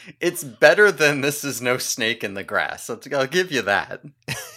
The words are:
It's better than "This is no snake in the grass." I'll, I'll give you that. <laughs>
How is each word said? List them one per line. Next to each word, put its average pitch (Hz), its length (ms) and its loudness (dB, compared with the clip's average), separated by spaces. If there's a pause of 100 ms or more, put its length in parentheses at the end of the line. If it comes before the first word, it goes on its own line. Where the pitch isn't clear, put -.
(200)
It's 175 220 -2
better 160 480 6
than 151 300 2
"This 143 240 -2
is 120 180 -6
no 123 160 2
snake 117 460 -4
in 101 100 -6
the 98 100 -8
grass." 87 460 -4
I'll, 113 100 -8 (140)
I'll 135 140 0
give 180 220 -2
you 127 120 -2
that. 98 400 -2 (260)
<laughs> - 160 -10 (120)